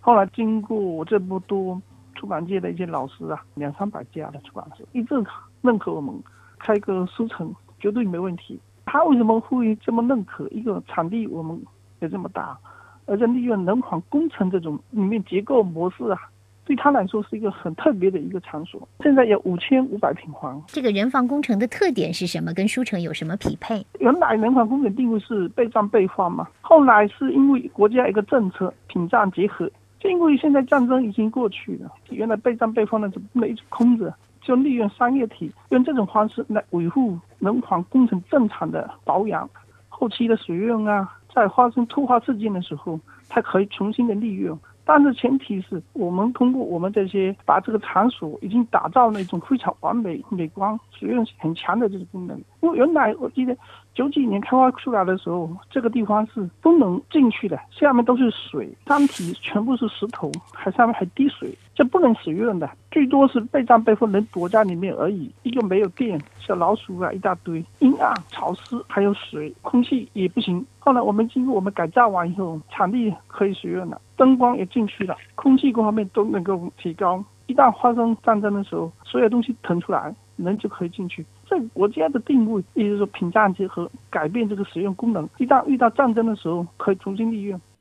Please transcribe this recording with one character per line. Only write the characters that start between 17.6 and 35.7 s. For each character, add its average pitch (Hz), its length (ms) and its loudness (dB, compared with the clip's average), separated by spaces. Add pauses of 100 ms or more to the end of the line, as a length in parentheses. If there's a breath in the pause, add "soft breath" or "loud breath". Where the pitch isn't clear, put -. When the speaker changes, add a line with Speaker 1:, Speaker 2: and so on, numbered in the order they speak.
Speaker 1:
特 - 180 2
别 190 180 2
的 185 100 -4
一 175 80 -8
个 180 120 -8
场 156 240 -12
所。 - 240 -18 (140)
现 294 120 6
在 262 100 8
有 214 200 4
五 180 120 0
千 262 300 2
五 208 120 -6
百 196 160 0
平 160 260 -14
方。 143 280 -10
Speaker 2:
这 - 120 -8
个 254 120 0
人 208 180 0
防 254 160 0
工 285 160 -2
程 220 160 0
的 233 80 0
特 359 240 0
点 170 240 -2
是 185 120 -4
什 170 140 -4
么？ 165 140 -6
跟 190 140 0
书 254 160 -2
城 196 160 -4
有 160 120 -6
什 156 120 -8
么 165 120 -6
匹 156 240 -4
配？ 214 240 -6 (140)
Speaker 1:
原 240 220 4
来 233 140 2
人 220 200 2
防 233 140 4
工 269 140 0
程 202 120 0
定 240 160 0
位 226 80 0
是 196 320 -4
备 233 180 0
战 214 200 0
备 202 180 2
荒 185 240 -2
嘛， - 160 -6 (140)
后 311 240 8
来 214 240 8
是 262 240 -4
因 277 180 6
为 262 100 4 (120)
国 208 160 4
家 247 180 2
一 196 60 0
个 208 100 2
政 214 300 2
策， 185 200 -4 (140)
品 175 220 -2
战 208 240 4
结 180 160 0
合， 175 200 -4 (300)
就 - 100 -2
因 359 120 0
为 311 160 4
现 294 160 2
在 277 100 4
战 254 240 2
争 254 180 2
已 214 60 -4
经 214 180 0
过 233 200 -2
去 - 300 -8
了， 185 120 -14 (200)
原 220 180 -6
来 226 80 0
备 233 180 -2
战 226 180 -2
备 226 120 2
荒 214 160 -2
呢 208 80 -2
就 190 120 -10 (120)
不 247 80 0
能 220 80 0
一 233 60 -4
直 - 140 -16
空 240 300 4
着， 170 160 -4 (260)
就 262 140 0
利 269 200 2
用 226 160 0
商 247 220 0
业 269 140 0
体， 165 240 -10 (200)